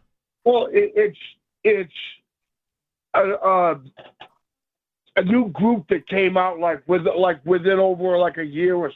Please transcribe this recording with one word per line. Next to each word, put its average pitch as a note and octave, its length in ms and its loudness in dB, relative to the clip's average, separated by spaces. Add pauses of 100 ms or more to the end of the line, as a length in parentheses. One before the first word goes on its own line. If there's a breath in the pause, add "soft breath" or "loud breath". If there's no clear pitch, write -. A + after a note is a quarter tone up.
(460)
Well, A#3+ 260 2
it, G#3 240 0
it's, G#3 220 0 (460)
it's G3+ 300 0 (1200)
a, - 60 2
uh, F#3 600 0 (1400)
a G3 80 2
new A3+ 260 2
group G3 400 0
that F3+ 180 -2
came F#3+ 300 0
out, F#3 220 0
like, E3 280 -2
with, E3+ 180 0
like, E3+ 400 0
within F3+ 340 2
over, F#3 380 0
like, F3 200 0
a D#3+ 80 -6
year E3+ 300 0
or E3 200 -4